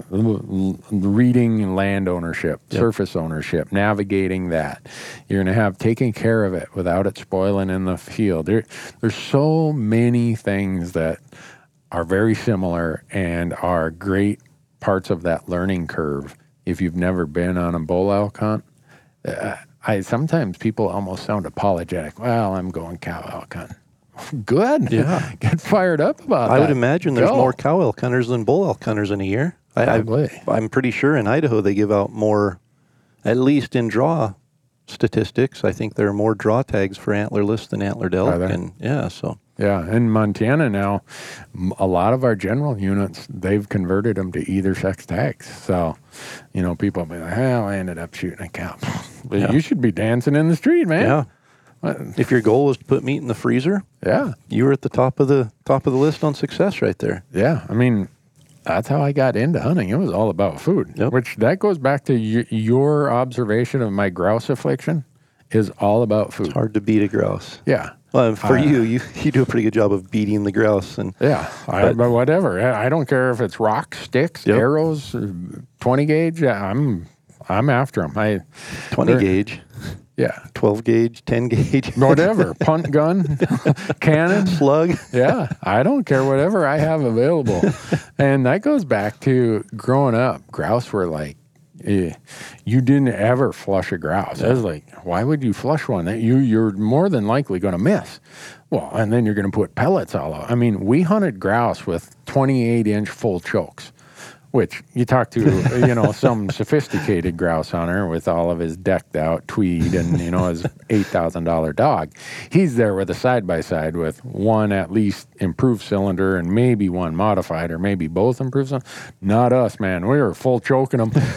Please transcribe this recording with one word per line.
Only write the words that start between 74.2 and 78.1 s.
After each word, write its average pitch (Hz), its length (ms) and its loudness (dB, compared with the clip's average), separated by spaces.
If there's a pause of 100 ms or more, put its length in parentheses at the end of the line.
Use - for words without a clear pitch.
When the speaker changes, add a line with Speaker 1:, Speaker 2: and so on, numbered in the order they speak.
Speaker 2:
Yep. 104 120 6
Speaker 1:
arrows, 151 560 0
uh, 110 140 -4 (520)
twenty 131 240 2
gauge. 165 380 0
Yeah, 117 200 2
I'm, 104 440 -2 (420)
I'm 113 220 2
after 127 320 0
'em. 78 140 -4